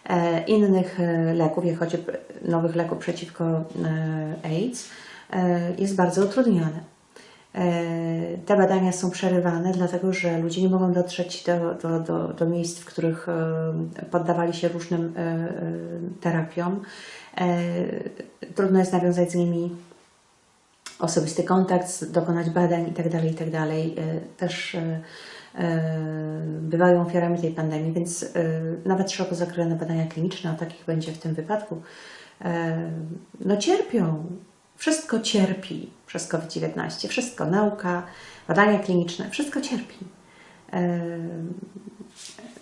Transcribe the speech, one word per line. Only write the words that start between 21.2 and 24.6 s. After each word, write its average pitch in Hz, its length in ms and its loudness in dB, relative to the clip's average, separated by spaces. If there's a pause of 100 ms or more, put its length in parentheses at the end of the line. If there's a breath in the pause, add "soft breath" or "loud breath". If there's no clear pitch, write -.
kontakt, 185 480 2
z-, - 220 -8
dokonać 170 380 2
badań 170 380 2
i 165 40 -4
tak 165 160 -2
dalej, 160 220 2
i 160 40 -2
tak 160 160 -4
dalej. 160 480 -2
E, 160 220 -2 (160)
też, - 380 -4